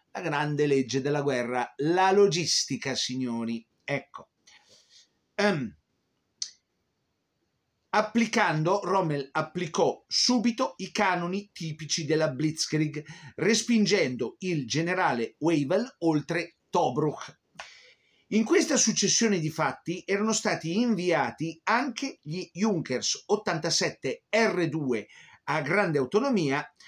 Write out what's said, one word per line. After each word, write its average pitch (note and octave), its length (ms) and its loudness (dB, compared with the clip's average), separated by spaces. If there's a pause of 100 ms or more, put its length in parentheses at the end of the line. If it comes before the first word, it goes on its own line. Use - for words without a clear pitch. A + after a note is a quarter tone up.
(120)
La - 80 -10
grande D3 480 0
legge C3+ 320 2
della D3 220 0
guerra, B2 560 -2
la F3+ 340 2
logistica, D#3+ 840 2
signori. A#2 720 -4 (200)
Ecco. - 460 -8 (1040)
Ehm. F3 420 0 (2250)
Applicando, G3+ 880 2
Rommel F3+ 480 0
applicò D#3+ 760 -2
subito A#3+ 680 0
i F#3+ 140 -12
canoni F#3 640 -2
tipici D#3+ 500 -6
della D#3 260 2
Blitzkrieg, D3+ 720 -2 (340)
respingendo F#3 1040 2
il E3 280 -2
generale D#3 720 0
Wavell D#3+ 600 0
oltre D#3+ 580 -2 (120)
Tobruk. - 720 -2 (920)
In A3 120 4
questa D#4+ 320 2
successione G#3 640 2
di D#3 100 -2
fatti D3+ 560 -4
erano G3+ 260 0
stati F3+ 480 -2
inviati E3 840 0
anche B3+ 560 -2
gli E3 320 -8
Junkers D#3+ 720 -2
ottantasette E3 1040 -2
R F3 400 2
due C3 380 -2 (380)
a D3 140 0
grande D#3+ 380 0
autonomia D#3+ 680 0 (220)